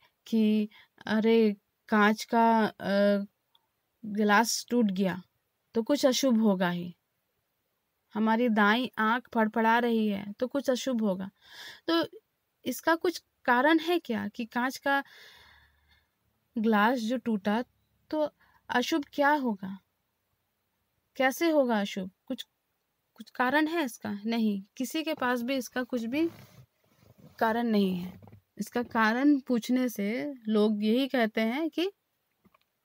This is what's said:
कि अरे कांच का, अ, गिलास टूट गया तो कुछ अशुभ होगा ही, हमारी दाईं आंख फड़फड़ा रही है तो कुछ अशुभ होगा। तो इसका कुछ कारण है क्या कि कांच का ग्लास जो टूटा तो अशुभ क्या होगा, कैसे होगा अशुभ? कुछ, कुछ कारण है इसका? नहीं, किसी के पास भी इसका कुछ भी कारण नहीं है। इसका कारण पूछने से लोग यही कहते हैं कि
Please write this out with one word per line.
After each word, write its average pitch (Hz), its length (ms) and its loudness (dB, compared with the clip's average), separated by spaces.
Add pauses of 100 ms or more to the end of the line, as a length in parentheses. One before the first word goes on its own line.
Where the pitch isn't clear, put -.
(260)
कि 214 420 2 (380)
अरे 220 500 2 (320)
कांच 214 360 2
का, 226 420 2
अ, 202 580 0 (800)
गिलास 208 680 0
टूट 240 160 2
गया 185 360 -2 (520)
तो 226 80 -2
कुछ 294 240 0
अशुभ 254 340 2
होगा 190 300 2
ही, 175 260 -8 (1200)
हमारी 226 340 2
दाईं 214 400 2 (100)
आंख 220 360 -2
फड़फड़ा 226 440 2
रही 226 300 0
है 202 240 -6
तो 247 140 -6
कुछ 277 240 -2
अशुभ 247 320 -2
होगा। 190 280 -4 (560)
तो 330 200 0 (580)
इसका 320 300 0
कुछ 330 280 -4 (220)
कारण 269 340 4
है 339 200 0
क्या 208 300 -6
कि 233 160 -10
कांच 247 320 -4
का 277 280 -2 (1500)
ग्लास 220 400 2
जो 226 180 -2
टूटा 220 480 -2 (460)
तो 302 200 -2 (380)
अशुभ 285 440 0
क्या 285 180 2
होगा, 208 480 -4 (1400)
कैसे 269 340 0
होगा 247 300 2
अशुभ? 190 300 -6 (160)
कुछ, - 200 -12 (680)
कुछ - 160 -20
कारण 277 360 0
है 320 180 -2
इसका? 208 420 -8
नहीं, 220 360 -2 (140)
किसी 262 260 -6
के 311 120 -4
पास 247 280 -2
भी 269 140 -4
इसका 254 260 -6
कुछ 240 220 -6
भी 294 240 -2 (1080)
कारण 233 280 0
नहीं 202 300 2
है। 180 300 -12 (320)
इसका 240 240 -6
कारण 247 580 2
पूछने 254 480 0
से 240 460 -4 (140)
लोग 214 360 2
यही 247 240 2
कहते 226 320 0
हैं 262 300 -2
कि 370 220 -2 (920)